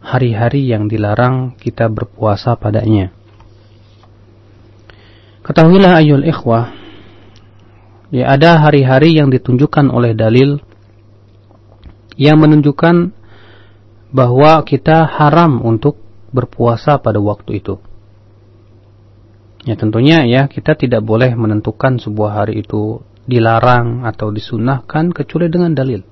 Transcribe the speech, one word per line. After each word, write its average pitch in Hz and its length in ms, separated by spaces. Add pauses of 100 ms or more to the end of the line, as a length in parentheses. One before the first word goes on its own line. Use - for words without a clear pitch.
Hari-hari 123 640
yang 107 180
dilarang 120 720
kita 117 320
berpuasa 107 680
padanya. 107 500 (2250)
Ketahuilah, 180 580
ayyuhal 147 280
ikhwah, 117 420 (1400)
ya, 127 220
ada 160 260
hari-hari 147 560
yang 139 160
ditunjukkan 127 560
oleh 117 240
dalil 123 480 (1500)
yang 147 260
menunjukkan 156 760 (1000)
bahwa 135 480
kita 156 460
haram 147 580
untuk 113 320 (320)
berpuasa 127 720
pada 107 160
waktu 104 460
itu. 98 180 (1800)
Ya, 113 160
tentunya, 123 480
ya, 131 240
kita 151 240
tidak 120 320
boleh 113 260
menentukan 110 640
sebuah 104 460
hari 104 240
itu 107 320 (240)
dilarang 117 800
atau 110 320
disunahkan 131 800
kecuali 160 320
dengan 170 240
dalil. 131 400